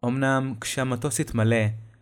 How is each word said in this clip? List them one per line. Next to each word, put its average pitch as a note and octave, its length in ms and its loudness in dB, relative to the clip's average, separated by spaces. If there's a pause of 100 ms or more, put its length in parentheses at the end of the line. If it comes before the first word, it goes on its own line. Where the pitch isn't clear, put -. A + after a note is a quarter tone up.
אמנם C3+ 560 0
כשהמטוס C3 600 -2
התמלא A2+ 460 2 (340)